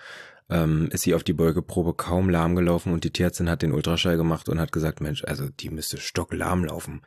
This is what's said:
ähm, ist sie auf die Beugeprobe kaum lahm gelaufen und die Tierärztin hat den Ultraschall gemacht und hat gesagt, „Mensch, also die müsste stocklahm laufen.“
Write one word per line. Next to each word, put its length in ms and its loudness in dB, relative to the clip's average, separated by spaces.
ähm, 420 2
ist 100 -2
sie 120 4
auf 100 0
die 80 0
Beugeprobe 640 2
kaum 340 0
lahm 260 4
gelaufen 380 2
und 120 -2
die 60 0
Tierärztin 380 0
hat 140 0
den 100 2
Ultraschall 460 2
gemacht 320 0
und 100 0
hat 120 -2
gesagt, 280 -2
„Mensch, 240 -4
also 240 -4
die 220 -12
müsste 260 -8
stocklahm 720 -2
laufen.“ 400 -8